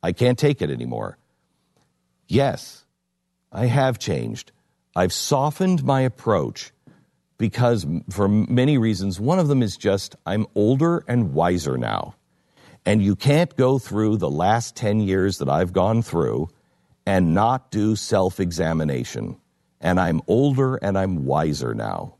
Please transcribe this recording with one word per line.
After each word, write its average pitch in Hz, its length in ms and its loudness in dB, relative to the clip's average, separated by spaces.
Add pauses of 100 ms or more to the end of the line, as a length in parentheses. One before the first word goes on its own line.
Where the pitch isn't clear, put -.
I 90 100 -2
can't 123 260 2
take 147 240 0
it 76 80 -4
anymore. 60 480 -8 (1080)
Yes, - 560 0 (680)
I 113 140 -2
have 131 320 2
changed. 60 540 -6 (420)
I've 87 180 2
softened 147 720 0
my 135 180 2
approach 101 720 -2 (680)
because 113 460 0
m-, 78 260 -4
for 98 160 0
m-, 104 240 4
many 127 260 2
reasons. 98 420 0
One 139 200 0
of 165 100 2
them 139 140 4
is 107 160 -2
just - 380 -2 (100)
I'm 104 280 -2
older 135 540 2
and 117 240 0
wiser 78 460 0
now. 52 360 -4 (720)
And 107 180 2
you 98 120 4
can't 147 420 2
go 131 220 2
through 107 380 0
the 85 140 -2
last 98 460 0
ten 107 240 0
years 95 380 0
that 69 100 -4
I've 87 240 0
gone 104 300 2
through 73 460 -2 (580)
and 92 260 2
not 113 380 0
do 107 260 0
self-examination. 80 1400 -2 (440)
And 90 200 0
I'm 82 260 0
older 131 500 2
and 98 220 -2
I'm 95 260 -2
wiser 71 500 -2
now. 50 460 -8